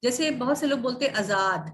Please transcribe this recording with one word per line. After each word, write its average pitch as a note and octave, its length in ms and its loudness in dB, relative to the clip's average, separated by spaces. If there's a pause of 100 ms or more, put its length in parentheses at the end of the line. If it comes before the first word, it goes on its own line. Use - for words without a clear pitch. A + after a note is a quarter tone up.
जैसे B3+ 280 2
बहुत C4 280 0
से D#4 80 -2
लोग C#4 140 2
बोलते B3+ 260 -2
हैं C4+ 80 0
आजाद F#3+ 600 0